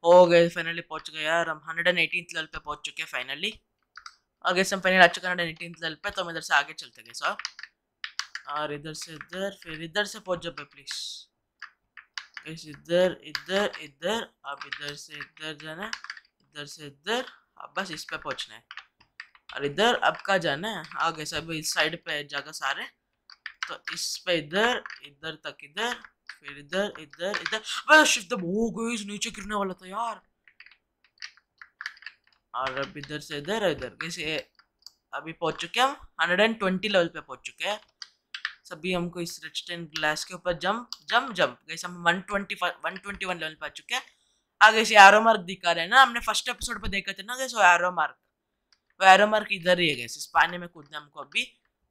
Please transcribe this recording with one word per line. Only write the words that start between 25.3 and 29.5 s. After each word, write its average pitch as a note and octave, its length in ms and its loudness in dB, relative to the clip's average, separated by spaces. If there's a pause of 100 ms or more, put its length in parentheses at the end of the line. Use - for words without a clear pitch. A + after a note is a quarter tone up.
तक D3+ 300 -14
इधर, G#3+ 500 -8 (160)
फिर C#3+ 280 -18
इधर, F3 420 -4
इधर, E3 400 -8
इधर। - 160 -4
अबे D4 500 6
शिफ्ट G#3+ 220 0
दब-, G3 160 -6
ओ G#3 260 -2
गाइस, A3+ 360 -6
नीचे G#3 240 -8
गिरने G#3 240 -12